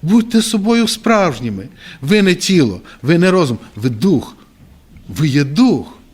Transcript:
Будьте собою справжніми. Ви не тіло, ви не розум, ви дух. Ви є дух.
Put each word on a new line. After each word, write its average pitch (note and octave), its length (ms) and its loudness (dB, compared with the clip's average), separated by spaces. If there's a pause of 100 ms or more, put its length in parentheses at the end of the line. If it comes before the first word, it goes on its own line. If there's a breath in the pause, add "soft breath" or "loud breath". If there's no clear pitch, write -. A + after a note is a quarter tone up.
Будьте A3 400 2
собою A3+ 460 0
справжніми. B2 800 -2 (340 loud breath)
Ви G3 200 2
не F#3 140 2
тіло, D#3+ 460 0 (200 loud breath)
ви D#3 160 0
не F3+ 140 4
розум, D3+ 260 0 (180 loud breath)
ви A2 140 -4
дух. B2 460 -2 (720)
Ви C#3+ 200 -2
є C#3+ 160 0
дух. D3+ 540 0 (160)